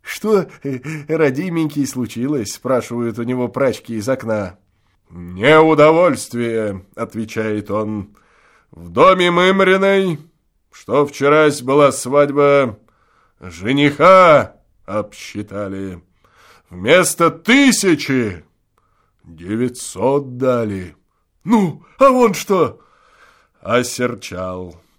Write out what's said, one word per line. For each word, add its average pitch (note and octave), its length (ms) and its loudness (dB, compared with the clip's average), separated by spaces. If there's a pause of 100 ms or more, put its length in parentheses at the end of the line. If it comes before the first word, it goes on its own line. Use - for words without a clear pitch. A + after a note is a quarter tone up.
«Что, G3+ 460 -2 (160)
э, C3+ 160 -8 (300)
родименький, D#3 800 -2
случилось?» B2 640 -6
спрашивают A#2+ 640 -4
у A#2+ 60 -6
него B2 240 -4
прачки B2 460 -4
из G#2+ 140 -6
окна. A2 500 -6 (520)
«Неудовольствие», A#2+ 1800 2
отвечает A2 800 -8
он. G#2+ 380 -6 (680)
«В E2+ 140 -20
доме F3+ 400 4
Мымриной, F#3+ 880 2 (520)
что C#3+ 360 -2
вчерась D3 560 2
была C3+ 300 4
свадьба, C#3+ 880 2 (600)
жениха C#3+ 1160 4 (280)
обсчитали. G2 1200 -10 (680)
Вместо F3 600 2
тысячи D#3+ 1120 0 (800)
девятьсот A#2+ 1120 -6
дали». A2 580 -4 (480)
«Ну, G3 420 -2 (140)
а C4+ 120 6
он A#3+ 240 2
что?» E3 460 -2 (840)
Осерчал. F#2 1160 -6 (200)